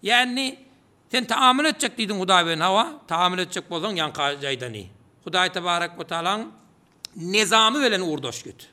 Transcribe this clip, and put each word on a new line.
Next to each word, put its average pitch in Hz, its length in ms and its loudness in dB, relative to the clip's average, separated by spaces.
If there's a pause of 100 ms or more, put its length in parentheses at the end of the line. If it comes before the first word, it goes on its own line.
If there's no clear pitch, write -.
Ýani 247 560 0 (540)
sen 254 120 0
taamül 262 400 4
etjek 294 340 -2
diýdiň 208 200 -2
Hudaý 185 260 4
bilen 165 160 -2
hawa, 190 460 2
taamül 180 320 0
etjek 180 320 -6
bolsaň 170 320 -4
ýanka 143 400 -2
jaýdany. 120 480 -8 (340)
Hudaý 180 280 0
tebarek 175 440 -2
we 165 80 -10
taalaň 180 460 -4 (680)
nizamy 214 640 2
bilen 214 200 2
uğurdaş 143 420 -6
git. - 300 -20